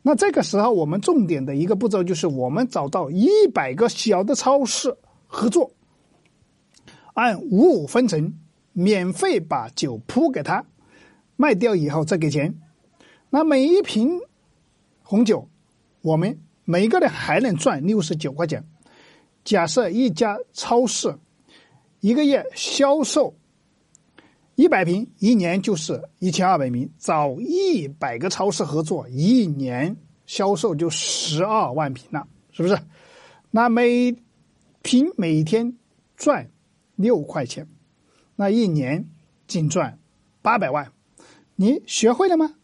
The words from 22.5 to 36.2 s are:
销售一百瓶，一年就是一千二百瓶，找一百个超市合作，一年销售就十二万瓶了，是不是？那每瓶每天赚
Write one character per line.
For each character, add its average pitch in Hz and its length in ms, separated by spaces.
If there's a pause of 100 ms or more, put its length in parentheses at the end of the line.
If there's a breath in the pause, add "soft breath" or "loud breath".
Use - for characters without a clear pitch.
销 277 500
售 - 300 (1200 soft breath)
一 311 140
百 202 160
瓶， 185 340
一 226 160
年 185 280
就 202 120
是 156 260 (180)
一 180 120
千 180 160
二 185 120
百 131 100
瓶， 123 200 (100)
找 147 420
一 311 480
百 131 300
个 - 100
超 196 220
市 196 120
合 151 200
作， 160 260
一 185 380
年 135 500 (300)
销 202 280
售 180 200
就 165 160
十 - 520
二 202 300
万 143 220
瓶 - 160
了， 143 180 (220)
是 - 120
不 175 60
是？ 196 100 (720 soft breath)
那 233 200
每 240 440 (680)
瓶 269 340
每 160 260
天 233 320 (440)
赚 247 320 (460)